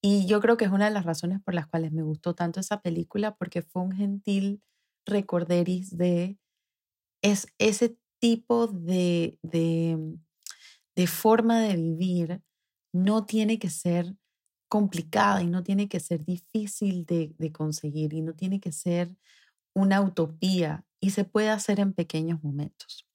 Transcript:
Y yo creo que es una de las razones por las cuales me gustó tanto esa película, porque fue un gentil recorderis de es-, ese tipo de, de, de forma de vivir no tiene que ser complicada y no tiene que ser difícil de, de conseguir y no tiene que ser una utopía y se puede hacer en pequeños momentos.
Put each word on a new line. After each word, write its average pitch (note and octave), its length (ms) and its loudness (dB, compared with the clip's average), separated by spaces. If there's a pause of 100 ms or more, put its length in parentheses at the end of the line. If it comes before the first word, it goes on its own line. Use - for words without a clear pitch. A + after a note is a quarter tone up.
Y G3 260 4
yo G#3 120 4
creo A#3 160 6
que A#3 80 0
es F#3+ 80 2
una G3 140 4
de G#3+ 60 2
las G3+ 120 -2
razones F3 380 -2
por F#3 120 -6
las D#3+ 140 -4
cuales E3 240 -2
me D#3+ 120 -2
gustó D#3 300 -4
tanto F3 280 -4
esa G#3 180 -4
película, F#3+ 560 -4
porque F3 260 -6
fue F3+ 200 -8
un F#3 100 -4
gentil G3+ 720 -2 (420)
recorderis F3+ 920 0
de F3+ 400 0 (840)
es-, G3+ 260 2 (100)
ese A3 400 2 (200)
tipo A#3 500 2
de, F3 760 0
de, E3 760 0 (800)
de F3+ 120 2
forma A3+ 520 4
de G#3 160 2
vivir E3+ 680 -2 (520)
no G3+ 320 2
tiene A3 340 0
que F#3+ 100 -4
ser F3 460 -2 (540)
complicada G3 720 2
y F3 40 0
no F3+ 160 -2
tiene G3 260 0
que F#3 100 -4
ser D#3+ 240 -4
difícil F#3+ 800 -4
de, D#3+ 320 -2
de D#3+ 140 -4
conseguir D#3 640 -4
y D#3+ 80 -4
no D#3+ 140 -6
tiene F#3+ 260 -2
que F3+ 100 -6
ser F3 460 -2 (560)
una G3 260 4
utopía E3+ 840 -2 (160)
y F#3+ 80 0
se G3 160 0
puede G#3+ 240 0
hacer G#3 320 0
en G3 100 2
pequeños E3 500 -2
momentos. D3 720 -8